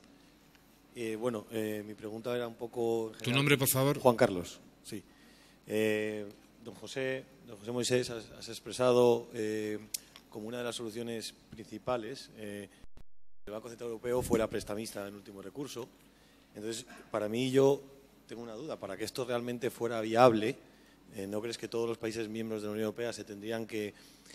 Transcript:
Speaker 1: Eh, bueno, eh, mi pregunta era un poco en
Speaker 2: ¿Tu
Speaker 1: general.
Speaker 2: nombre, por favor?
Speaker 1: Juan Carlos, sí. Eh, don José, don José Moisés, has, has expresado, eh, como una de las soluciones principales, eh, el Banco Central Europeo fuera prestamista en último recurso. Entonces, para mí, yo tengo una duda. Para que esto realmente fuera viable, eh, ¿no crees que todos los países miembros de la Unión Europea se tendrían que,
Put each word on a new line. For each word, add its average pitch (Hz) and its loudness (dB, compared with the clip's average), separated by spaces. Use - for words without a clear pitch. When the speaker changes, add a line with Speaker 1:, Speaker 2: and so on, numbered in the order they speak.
Speaker 1:
Eh, 113 -4
bueno, 110 -2
eh, 107 -2
mi 107 -12
pregunta 110 -6
era 120 -2
un 117 -10
poco 117 0
en 110 -10
Speaker 2:
¿Tu - -16
Speaker 1:
general. 123 2
Speaker 2:
nombre, 143 6
por 131 2
favor? 135 4
Speaker 1:
Juan 120 8
Carlos, 101 2
sí. 104 -10
Eh, 107 0
don 120 -12
José, 131 -4
don 117 -16
José 104 -8
Moisés, 123 2
has, 113 -10
has - -14
expresado, 120 6
eh, 107 -2
como 107 -10
una 123 -6
de 123 -6
las 117 -4
soluciones 117 -8
principales, 113 -6
eh, 104 -10
el 104 -8
Banco 110 -8
Central 117 -10
Europeo 120 0
fuera 113 4
prestamista 104 -6
en 101 -12
último 101 -16
recurso. 120 -10
Entonces, 113 -6
para 104 0
mí, 123 0
yo 135 6
tengo 113 -12
una 117 -10
duda. 120 -8
Para 95 -6
que 101 -4
esto 120 -4
realmente 120 -2
fuera 117 -2
viable, 113 8
eh, 98 -4
¿no 104 -2
crees 113 -6
que 110 -8
todos 117 -2
los 117 -2
países 113 -4
miembros 110 -4
de 104 -6
la 104 -4
Unión 110 -2
Europea 110 -2
se 104 -10
tendrían 110 -6
que, 107 -4